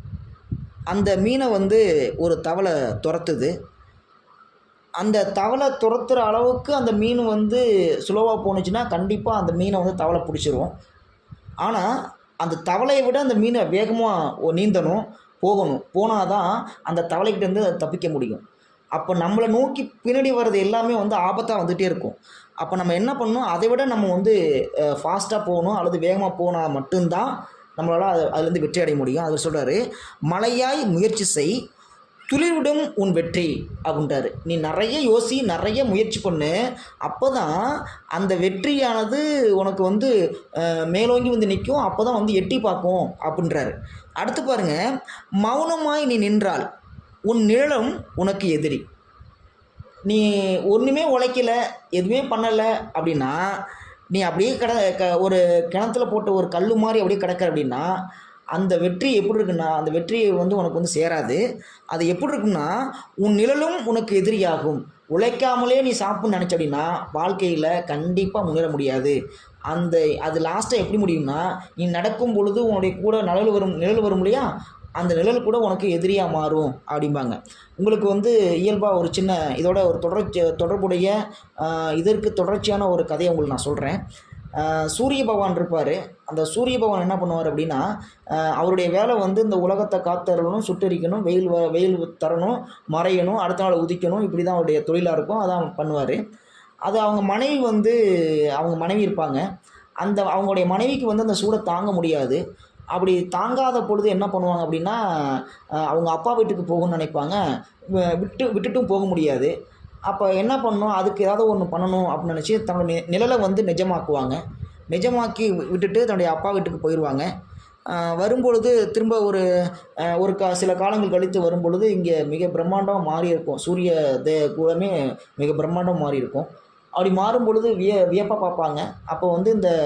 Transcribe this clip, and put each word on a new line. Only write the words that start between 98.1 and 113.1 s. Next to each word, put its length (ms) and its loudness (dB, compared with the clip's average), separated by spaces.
அவங்க 200 0
மனைவி 300 0
இருப்பாங்க. 520 -2
அந்த 320 -2
அவங்களுடைய 420 2
மனைவிக்கு 400 0
வந்து 200 0
அந்த 160 2
சூடை 200 0
தாங்க 300 -2
முடியாது. 640 0
அப்படி 400 0
தாங்காத 560 0
பொழுது 260 0
என்ன 180 2
பண்ணுவாங்க 380 0
அப்படின்னா, 280 -2
அ, 120 0
அவங்க 240 0
அப்பா 220 0
வீட்டுக்கு 420 0
போகணும்னு 180 0
நினைப்பாங்க. 680 -2
வ-, 260 2
விட்டு, 260 -4
விட்டுட்டும் 420 0
போக 180 0
முடியாது. 640 0
அப்ப 340 0
என்ன 220 2
பண்ணணும்? 360 0
அதுக்கு 320 0
ஏதாவது 320 2
ஒண்ணு 40 0
பண்ணணும் 440 0
அப்படின்னு 240 -2
நினைச்சு 340 0
தன்னுடைய 440 -2
நி-, 60 -4